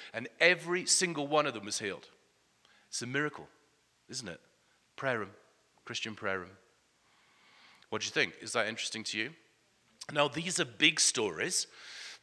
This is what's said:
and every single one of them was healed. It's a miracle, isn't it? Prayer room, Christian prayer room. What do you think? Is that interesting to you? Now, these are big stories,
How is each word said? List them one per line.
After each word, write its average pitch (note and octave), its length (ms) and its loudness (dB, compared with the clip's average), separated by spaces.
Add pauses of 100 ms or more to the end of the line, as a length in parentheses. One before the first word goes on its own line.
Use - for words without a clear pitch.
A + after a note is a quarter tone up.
(140)
and A#2 140 -6 (120)
every F3 460 4
single E3 400 2
one D3 220 4
of C3 80 -2
them G2+ 100 -6
was G#2 140 -4
healed. F#2+ 300 -6 (800)
It's - 120 -6
a A#2+ 60 -6
miracle, C#3 400 -2 (600)
isn't B2 180 -8
it? E2 120 -10 (560)
Prayer B2+ 240 0
room, G2 120 -4 (540)
Christian A2 300 -6
prayer G2 240 -2
room. F2+ 120 -10 (1400)
What G#2+ 120 -2
do - 40 -4
you - 60 -4
think? B2 300 2
Is G#2+ 120 -8
that A2+ 140 2
interesting A2 380 -6
to - 120 -4
you? A2+ 120 -2 (840)
Now, D3 160 4
these E3+ 320 -2
are E3 60 4
big D3+ 340 4
stories, G#2+ 680 2 (560)